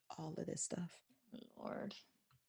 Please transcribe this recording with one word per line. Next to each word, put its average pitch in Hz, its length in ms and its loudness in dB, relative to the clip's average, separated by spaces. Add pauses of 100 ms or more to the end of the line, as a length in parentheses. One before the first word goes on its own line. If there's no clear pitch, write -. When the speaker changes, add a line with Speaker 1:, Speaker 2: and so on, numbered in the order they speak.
(180)
Speaker 1:
All 160 200 0
of - 80 4
this - 180 2
stuff. - 380 2 (560)
Speaker 2:
Lord. - 380 -2 (540)